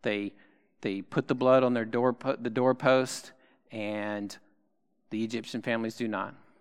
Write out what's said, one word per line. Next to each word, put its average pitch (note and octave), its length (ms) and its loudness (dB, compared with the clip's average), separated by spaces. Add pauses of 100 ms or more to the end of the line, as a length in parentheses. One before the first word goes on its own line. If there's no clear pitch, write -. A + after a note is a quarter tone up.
They, G#2 300 -2 (480)
they G2 220 -4
put - 260 -4
the C#3 60 2
blood B2+ 300 6
on B2 100 2
their A2+ 100 0
doorpo-, B2 580 -2
the B2 60 -2
doorpost, C3 840 2 (400)
and G#2 640 -6 (760)
the A2 120 -2
Egyptian A2+ 380 -4
families A2+ 360 -2
do A#2 100 -4
not. G2+ 280 -4 (260)